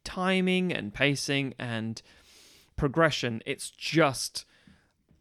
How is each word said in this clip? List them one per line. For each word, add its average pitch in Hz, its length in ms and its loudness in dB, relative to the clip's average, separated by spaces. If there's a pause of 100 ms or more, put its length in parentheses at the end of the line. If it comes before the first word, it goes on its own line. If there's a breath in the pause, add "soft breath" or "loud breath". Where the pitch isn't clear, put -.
timing 185 680 2
and 104 200 -6
pacing 139 640 0
and 113 440 -4 (760 soft breath)
progression. 139 680 2
It's - 240 -8
just - 760 0 (760 soft breath)